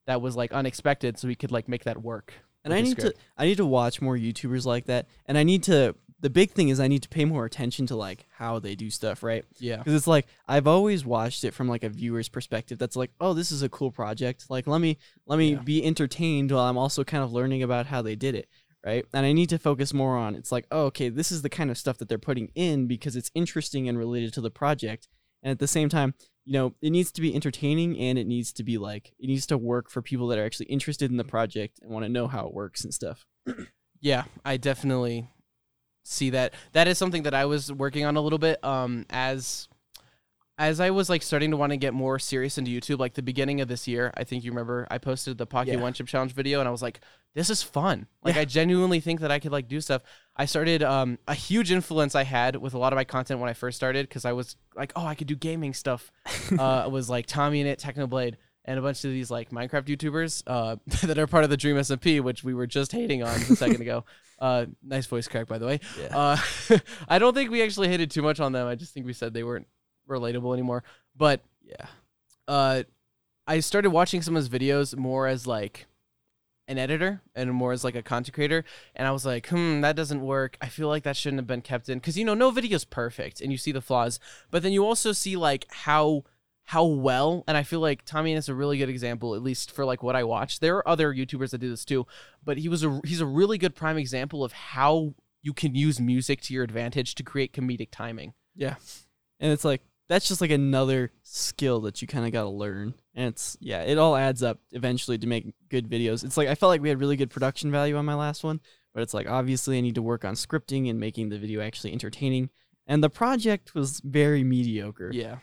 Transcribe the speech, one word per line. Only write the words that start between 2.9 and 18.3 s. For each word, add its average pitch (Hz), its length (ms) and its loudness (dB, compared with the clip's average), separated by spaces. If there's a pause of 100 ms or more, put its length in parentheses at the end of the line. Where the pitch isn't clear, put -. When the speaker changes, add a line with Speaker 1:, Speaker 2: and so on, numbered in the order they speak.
Speaker 2:
to, - 120 -6
Speaker 1:
script. - 100 -2 (180)
Speaker 2:
I 143 100 0
need 190 100 4
to 190 100 4
watch 123 340 2
more 131 160 0
YouTubers 120 480 -4
like 123 220 0
that, 123 200 0 (200)
and 139 100 2
I 151 60 6
need 175 220 6
to, 139 300 6 (260)
the 143 100 0
big 185 200 6
thing 165 180 4
is 135 120 2
I 131 80 4
need 139 160 4
to - 40 -18
pay 156 160 0
more 151 200 0
attention 123 420 -4
to, 127 100 -4
like, 98 300 -8 (120)
how 117 200 -4
they 101 160 -8
do 107 160 -8
stuff, 104 320 -4
right? 113 220 -2 (160)
Speaker 1:
Yeah. 120 240 -6
Speaker 2:
'Cause 147 100 0
it's 151 140 2
like, 151 180 6 (220)
I've 139 180 4
always 185 380 4
watched 117 400 -2
it 117 100 -2
from, 127 140 -2
like, 120 160 -2
a 113 40 -2
viewer's 113 400 -4
perspective 117 500 -6
that's 127 180 -4
like, 127 240 -4
"Oh, 180 140 2
this 165 180 -2
is 139 100 -2
a 135 60 0
cool 127 240 -4
project. 120 580 -4
Like, 131 160 -4
let 151 140 2
me, 160 180 2 (280)
let 151 120 2
me 156 140 6
Speaker 1:
Yeah. 143 80 -2
Speaker 2:
be 147 240 2
entertained 151 680 0
while 127 140 4
I'm 127 140 2
also 135 260 0
kind 147 180 -2
of 120 100 -4
learning 131 300 0
about 123 240 0
how 135 160 -4
they 107 140 -4
did 127 180 -2